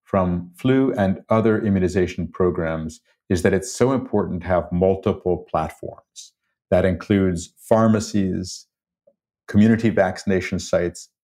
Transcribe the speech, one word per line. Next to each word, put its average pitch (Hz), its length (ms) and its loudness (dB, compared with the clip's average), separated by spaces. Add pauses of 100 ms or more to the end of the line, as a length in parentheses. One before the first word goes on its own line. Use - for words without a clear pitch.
from 90 540 -2
flu 135 380 2
and 95 340 0
other 110 360 2
immunization 92 600 0
programs 82 760 -4 (280)
is 87 140 0
that 98 120 4
it's 92 180 -2
so 127 200 2
important 92 480 -2
to - 80 -8
have 87 240 0
multiple 90 760 0
platforms. - 840 -8 (380)
That 92 140 4
includes 92 720 0
pharmacies, 104 1080 0 (800)
community 110 440 4
vaccination 92 680 0
sites, - 500 -4 (140)